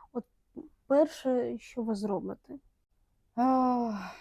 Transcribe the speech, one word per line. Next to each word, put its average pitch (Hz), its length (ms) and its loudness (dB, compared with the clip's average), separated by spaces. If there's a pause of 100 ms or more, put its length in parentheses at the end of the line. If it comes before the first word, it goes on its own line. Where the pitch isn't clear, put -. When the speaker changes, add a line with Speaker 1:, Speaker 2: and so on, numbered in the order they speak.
(140)
Speaker 1:
от 247 120 -6 (600)
перше, 254 720 2
що - 260 -8
ви 220 120 0
зробите? 202 640 -6 (760)
Speaker 2:
А, 247 560 2 (300)